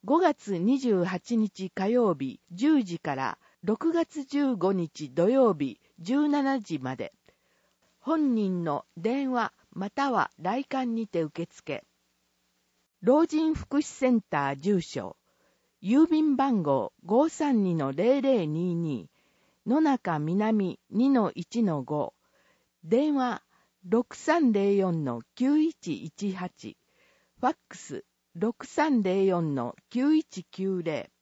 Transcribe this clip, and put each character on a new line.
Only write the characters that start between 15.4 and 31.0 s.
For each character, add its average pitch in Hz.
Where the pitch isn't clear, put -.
郵 262
便 311
番 247
号 135
五 247
三 277
二 175
の 139
零 233
零 240
二 170
二、 147
野 262
中 254
南 196
二 247
の 226
一 220
の 156
五、 147
電 269
話 254
六 202
三 302
零 202
四 175
の 120
九 285
一 185
一 196
八、 180
フ 247
ァ -
ッ -
ク -
ス -
六 214
三 294
零 190
四 170
の 120
九 277
一 311
九 190
零。 156